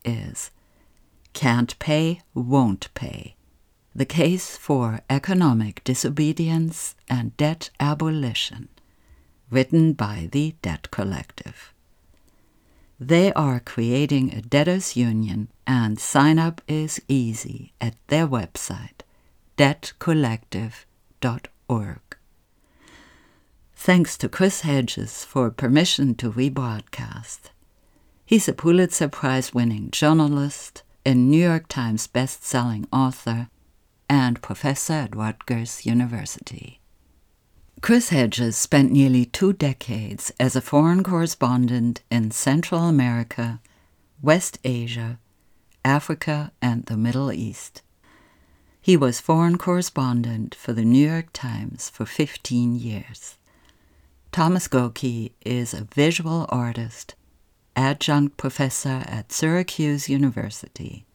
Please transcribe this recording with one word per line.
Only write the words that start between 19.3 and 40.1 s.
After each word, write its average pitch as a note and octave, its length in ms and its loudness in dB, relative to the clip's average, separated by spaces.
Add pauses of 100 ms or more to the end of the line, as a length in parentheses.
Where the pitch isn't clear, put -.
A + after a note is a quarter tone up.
debt C#3+ 420 2
collective A#2 840 -2 (340)
dot B2 300 -4 (180)
org. G#2+ 320 -4 (1800)
Thanks F3+ 440 2
to - 100 -4
Chris F#3+ 320 0
Hedges C3+ 640 -2
for A#2+ 260 0
permission C#3 640 2
to A2+ 160 -4
rebroadcast. A#2 1200 -6 (760)
He's A3 220 4
a - 60 0
Pulitzer E3+ 560 2
Prize-winning B2 840 -2
journalist, D3 880 2 (240)
a C3+ 80 4
New C#3 320 6
York E3 220 0
Times A2+ 400 -4
best-selling A#2+ 840 -2
author, A#2+ 560 -2 (600)
and B2+ 320 2
professor C#3 520 -4
at A#2 220 -4
Rutgers A2 720 -6
University. - 920 -4 (1040)
Chris A#3 280 4
Hedges A#2+ 460 2
spent - 360 4
nearly B2+ 340 6
two F#3+ 280 2
decades B2 840 -4